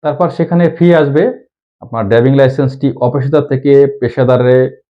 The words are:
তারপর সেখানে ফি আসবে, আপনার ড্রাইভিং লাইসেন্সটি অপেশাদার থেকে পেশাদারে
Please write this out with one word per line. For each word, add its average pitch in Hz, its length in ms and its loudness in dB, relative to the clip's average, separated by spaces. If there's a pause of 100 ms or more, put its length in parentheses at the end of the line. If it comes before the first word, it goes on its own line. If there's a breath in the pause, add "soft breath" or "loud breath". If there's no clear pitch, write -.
তারপর 156 260 -4
সেখানে 170 400 -2
ফি 170 240 0
আসবে, 151 300 2 (580)
আপনার 113 260 -8
ড্রাইভিং 120 280 2
লাইসেন্সটি 135 520 0 (120)
অপেশাদার 139 480 -2
থেকে 135 240 -2 (260)
পেশাদারে 127 600 0 (320)